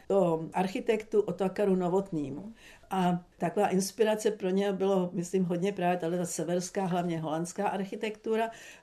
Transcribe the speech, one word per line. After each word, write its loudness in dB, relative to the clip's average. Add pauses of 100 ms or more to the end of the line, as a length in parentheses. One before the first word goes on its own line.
(100)
o 4 (120)
architektu 0
Otakaru 2
Novotnýmu. -2 (380)
A 2 (140)
taková 0
inspirace 2
pro -4
ně 2
bylo, 2
myslím, 0
hodně -2
právě 0
tahle -2
ta -2
severská, -2
hlavně 0
holandská -2
architektura. -4 (320)